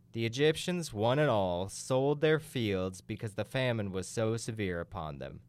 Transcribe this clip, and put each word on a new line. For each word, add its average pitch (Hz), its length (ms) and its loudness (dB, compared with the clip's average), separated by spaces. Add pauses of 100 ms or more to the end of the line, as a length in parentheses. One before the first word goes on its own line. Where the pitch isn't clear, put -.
(120)
The 113 140 -2
Egyptians, 156 680 0
one 113 260 2
and 151 120 6
all, 95 400 2
sold 139 500 0
their 156 200 4
fields 95 600 -2
because 110 360 -8
the 107 100 -2
famine 117 480 0
was 92 120 -4
so 113 300 0
severe 104 460 -2
upon 78 380 -8
them. 67 300 -10